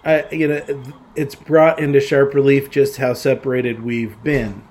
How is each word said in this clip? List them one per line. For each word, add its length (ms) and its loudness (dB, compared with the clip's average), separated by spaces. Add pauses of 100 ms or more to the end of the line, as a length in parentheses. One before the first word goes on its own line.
I, 260 2
you 160 -2
know, 360 -6 (320)
it's 180 -6
brought 460 2
into 200 2
sharp 360 2
relief 340 2
just 280 0
how 160 -2
separated 720 -2
we've 400 -6
been 480 -4